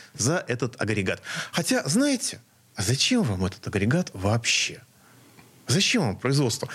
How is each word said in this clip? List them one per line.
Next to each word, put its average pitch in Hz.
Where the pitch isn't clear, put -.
за 147
этот 120
агрегат. 98
Хотя, 240
знаете, 262
а 104
зачем 139
вам 95
этот -
агрегат 120
вообще? 104
Зачем 190
вам 101
производство? 135